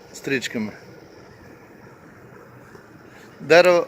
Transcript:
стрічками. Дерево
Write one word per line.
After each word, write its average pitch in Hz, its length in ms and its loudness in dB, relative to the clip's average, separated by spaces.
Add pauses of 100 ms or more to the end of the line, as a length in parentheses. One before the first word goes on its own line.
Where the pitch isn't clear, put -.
(120)
стрічками. 117 600 -8 (2750)
Дерево 175 480 4